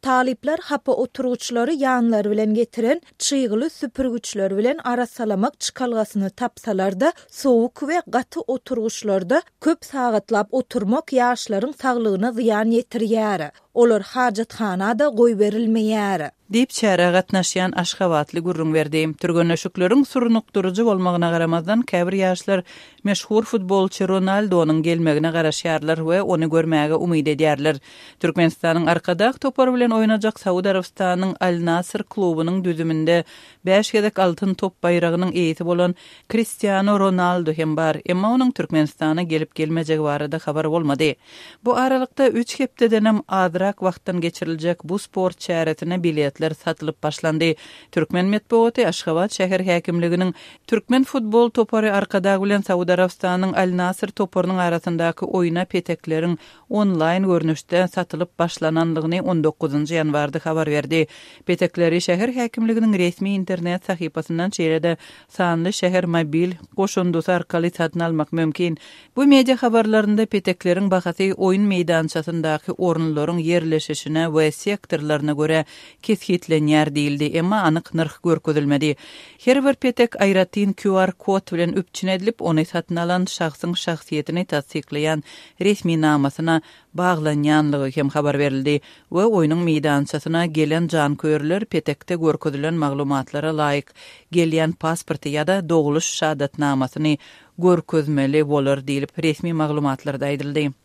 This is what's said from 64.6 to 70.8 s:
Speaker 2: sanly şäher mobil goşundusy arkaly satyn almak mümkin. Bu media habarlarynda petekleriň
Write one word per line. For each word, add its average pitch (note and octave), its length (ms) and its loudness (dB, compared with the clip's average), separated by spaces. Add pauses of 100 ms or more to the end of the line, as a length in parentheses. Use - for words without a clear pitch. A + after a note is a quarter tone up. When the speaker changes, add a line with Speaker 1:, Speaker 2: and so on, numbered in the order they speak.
Speaker 2:
sanly E3+ 420 0
şäher F3+ 360 0
mobil E3 460 0 (260)
goşundusy F3+ 540 0
arkaly F3 380 -2
satyn E3+ 300 -4
almak E3 340 -2
mümkin. E3 440 -2 (380)
Bu C4+ 100 2
media C4 320 6
habarlarynda A3 680 2
petekleriň F#3 640 0